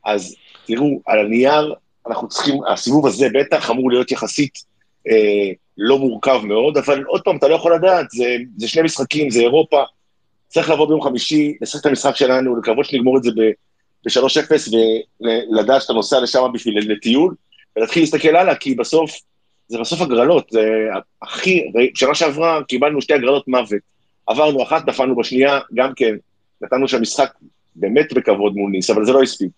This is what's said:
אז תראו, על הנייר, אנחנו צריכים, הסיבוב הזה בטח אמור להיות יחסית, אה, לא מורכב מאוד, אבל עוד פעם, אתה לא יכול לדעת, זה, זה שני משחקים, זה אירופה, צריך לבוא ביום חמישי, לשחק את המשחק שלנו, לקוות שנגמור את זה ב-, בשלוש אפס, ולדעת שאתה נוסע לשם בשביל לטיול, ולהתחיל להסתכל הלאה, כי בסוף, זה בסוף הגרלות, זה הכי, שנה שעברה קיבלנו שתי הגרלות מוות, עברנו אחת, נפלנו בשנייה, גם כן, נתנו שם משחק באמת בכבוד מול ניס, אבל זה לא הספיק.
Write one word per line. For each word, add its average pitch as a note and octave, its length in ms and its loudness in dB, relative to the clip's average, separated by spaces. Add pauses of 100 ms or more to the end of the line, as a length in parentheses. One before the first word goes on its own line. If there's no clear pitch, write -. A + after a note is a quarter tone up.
אז G2+ 300 -4 (300)
תראו, C3 400 -2
על G#2+ 140 2
הנייר, C3 540 2 (340)
אנחנו A2+ 200 -6
צריכים, C#3 400 -4
הסיבוב C3 400 0
הזה A#2+ 260 0
בטח C#3 380 0
אמור B2+ 200 0
להיות B2 200 0
יחסית, C3 420 -4 (540)
אה, G#2 440 2 (260)
לא A#2+ 220 2
מורכב B2+ 440 0
מאוד, G#2+ 340 0
אבל C#3 260 0
עוד F#3 180 -4
פעם, F3 160 -2
אתה C#3 100 2
לא D#3 80 4
יכול E3 200 2
לדעת, E3+ 360 2
זה, A#2+ 260 -2 (200)
זה A2+ 100 -8
שני D#3+ 140 0
משחקים, D3 480 -2
זה A#2 100 0
אירופה, C#3 440 2 (640)
צריך D#3 220 -2
לבוא D3+ 180 2
ביום D#3 140 0
חמישי, D3 600 -2
לשחק B2+ 200 -10
את - 40 -10
המשחק C#3 300 0
שלנו, C3 400 2
לקוות A#2 300 -2
שנגמור C3 320 0
את B2+ 60 0
זה A#2 80 0
ב-, A2 200 2 (540)
בשלוש B2+ 320 0
אפס, D3 320 0 (520)
ולדעת A2+ 600 0
שאתה - 120 -4
נוסע A2+ 260 0
לשם B2 340 0
בשביל G#2+ 380 -4
לטיול, B2+ 440 0 (400)
ולהתחיל C3+ 280 0
להסתכל D#3 320 2
הלאה, E3+ 200 4
כי C3 200 -6
בסוף, D#3 360 0 (560)
זה A#2 100 -8
בסוף D#3+ 240 -6
הגרלות, C3+ 480 2
זה A2 120 2 (600)
הכי, - 500 -4 (240)
שנה C3+ 200 0
שעברה D#3 520 -2
קיבלנו C#3 340 -2
שתי D#3+ 120 -2
הגרלות C3+ 340 0
מוות, A2+ 340 -2 (460)
עברנו C#3 360 0
אחת, C#3+ 240 -2
נפלנו B2+ 280 0
בשנייה, C3 440 0 (140)
גם B2+ 220 0
כן, A2 200 0 (460)
נתנו C3 260 -2
שם C3 140 -2
משחק C3 320 -2 (420)
באמת A2+ 380 0
בכבוד G2+ 420 0
מול G2+ 160 -4
ניס, F#2 180 -4
אבל G#2 160 2
זה A#2+ 60 2
לא C3+ 100 4
הספיק. C3 360 -2